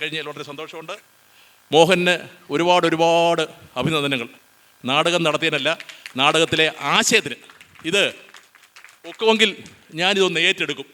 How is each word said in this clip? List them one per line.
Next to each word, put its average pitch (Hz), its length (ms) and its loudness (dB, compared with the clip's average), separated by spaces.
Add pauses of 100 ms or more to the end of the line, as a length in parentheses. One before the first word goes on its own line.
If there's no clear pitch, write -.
കഴിഞ്ഞതിൽ 151 320 -8
വളരെ 143 180 -12
സന്തോഷമുണ്ട്. 160 440 -14 (800)
മോഹന് 175 400 6 (400)
ഒരുപാട്, 175 360 4
ഒരുപാട് 170 520 2 (380)
അഭിനന്ദനങ്ങൾ. 139 480 -2 (600)
നാടകം 170 360 0
നടത്തിയതിനല്ല, 151 440 -2 (500)
നാടകത്തിലെ 160 460 2 (300)
ആശയത്തിന്. 202 400 0 (540)
ഇത് 196 120 0 (1080)
ഒക്കുമെങ്കിൽ 220 400 2 (500)
ഞാനിതൊന്ന് 185 480 0
ഏറ്റെടുക്കും. 147 460 -6